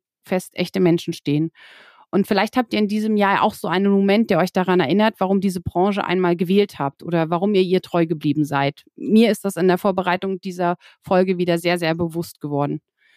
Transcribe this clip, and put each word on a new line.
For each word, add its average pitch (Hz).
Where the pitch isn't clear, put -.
Fest -
echte 185
Menschen 175
stehen. 151
Und 190
vielleicht 208
habt 254
ihr 214
in 208
diesem 214
Jahr 196
auch 214
so -
einen 190
Moment, 196
der 180
euch 175
daran 180
erinnert, 202
warum 190
diese 185
Branche 190
einmal 180
gewählt 196
habt 139
oder 165
warum 196
ihr 190
ihr 180
treu 170
geblieben 151
seid. 139
Mir 220
ist -
das 196
in 180
der 180
Vorbereitung 185
dieser 175
Folge 185
wieder 175
sehr, 175
sehr 160
bewusst 170
geworden. 147